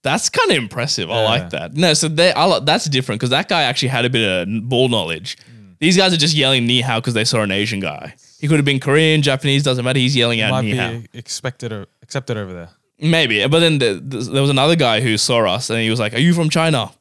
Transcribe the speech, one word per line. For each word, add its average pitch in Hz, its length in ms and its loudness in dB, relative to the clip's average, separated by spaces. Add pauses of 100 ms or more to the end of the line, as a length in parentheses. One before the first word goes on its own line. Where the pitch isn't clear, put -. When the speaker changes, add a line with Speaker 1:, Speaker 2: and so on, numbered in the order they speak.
Speaker 1:
That's 147 260 -2
kinda 427 280 2
impressive. 117 540 -4
I 113 120 0
Speaker 2:
Yeah. 110 80 2
Speaker 1:
like 101 220 -2
that. 82 220 -8
No, 160 200 2
so 160 160 0
they, 170 240 2
I 160 140 2
li-, 160 180 2
that's 160 200 2
different 127 360 -2
'cause 123 80 -2
that 143 180 0
guy 170 160 0
actually 127 260 -2
had 123 140 -2
a 123 60 0
bit 113 180 0
of 92 220 0
n-, 110 160 -4
ball 127 240 2
knowledge. 85 480 -4
Speaker 2:
Mm. 104 420 -20
Speaker 1:
These 175 160 2
guys 185 180 4
are 165 40 0
just 165 180 2
yelling 131 320 2
"Ni 123 140 2
hao" 120 180 -2
'cause 120 140 -4
they 110 100 0
saw 113 200 0
an 98 80 -2
Asian 101 280 -2
guy. 76 360 -8 (260)
He 147 80 -4
could 156 80 4
have 143 80 2
been 139 160 0
Korean, 156 400 2
Japanese, 139 420 0
doesn't 127 220 -2
matter. 131 140 0
He's 127 180 0
yelling 117 220 0
Speaker 2:
He 107 40 0
Speaker 1:
out 107 80 0
Speaker 2:
might - 140 0
Speaker 1:
"Ni 104 80 -2
Speaker 2:
be - 40 -2
Speaker 1:
hao." 113 240 -6 (120)
Speaker 2:
expected 123 580 -10
or 101 140 -10 (160)
accepted 131 340 -8
over 98 160 -8
there. 87 180 -14 (300)
Speaker 1:
Maybe, 143 480 2
but 156 140 4
then 160 180 2
the, 104 260 0
the, 135 120 -8
there 123 240 -2
was 139 100 2
another 143 240 4
guy 117 240 2
who 113 180 2
saw 120 280 0
us 98 240 -2
and 113 100 -2
he 110 100 0
was 117 120 0
like, 104 120 -2
"Are 113 60 -2
you 170 140 4
from 165 160 0
China?" 156 520 0